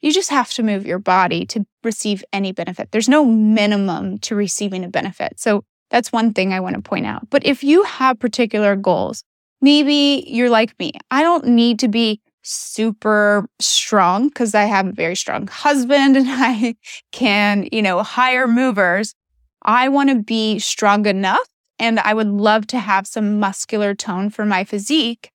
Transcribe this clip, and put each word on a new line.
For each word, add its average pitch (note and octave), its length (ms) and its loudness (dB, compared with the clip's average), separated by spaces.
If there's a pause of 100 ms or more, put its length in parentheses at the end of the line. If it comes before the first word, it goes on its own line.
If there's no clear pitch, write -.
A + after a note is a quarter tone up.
You D4+ 120 0
just F#4 180 0
have B3+ 240 0
to A#3+ 100 -2
move G3+ 220 -2
your F3+ 120 -4
body F#3 480 0
to G3+ 180 -6 (200)
receive G#3 480 -4
any G3 180 -4
benefit. F3 400 -10
There's A3 180 0
no D4 160 6
minimum G#3 920 2
to - 160 -8
receiving G3 500 -4
a F3 40 -10
benefit. - 500 -6
So G#3 240 0 (260)
that's - 220 -2
one A3+ 220 0
thing F#3+ 200 -2
I F#3 60 -2
want F#3 160 -6
to G3+ 80 -8
point - 240 -6
out. - 240 -10
But C#4 160 0
if C#4 160 0
you D#4 220 4
have C4 340 -2
particular G#3+ 560 0
goals, F#3+ 480 -2 (380)
maybe C#4+ 680 4
you're A#3+ 220 0
like A3+ 300 0
me. E3 140 -6 (180)
I C4+ 120 2
don't E4+ 260 0
need A#3 320 4
to B3 80 2
be G#3+ 320 0 (220)
super G#3+ 1040 -2 (120)
strong G3+ 720 2
'cause A3+ 240 -4
I G#3 100 4
have G3 220 0
a F3+ 60 -4
very E3+ 240 -4
strong - 320 -6
husband C#4 680 2
and C4+ 100 2
<laughs> C4 40 -2
I B3 460 -2 (360)
can, G3+ 580 0
you A3 120 -2
know, F#3 200 0
hire B3+ 460 0
movers. G#3+ 680 2 (460)
I B3 280 2
want C#4 200 2
to B3 140 2
be A3 380 -2
strong G#3 440 0
enough, G3 420 0 (320)
and A3+ 220 0
I G#3 140 0
would A3 140 0
love G#3 400 2
to B3+ 100 -4
have G3 280 -2
some G#3 320 -2
muscular G3+ 560 -2
tone G3 360 -6
for G#3+ 160 -6
my F#3+ 180 0
physique. A#3 760 -4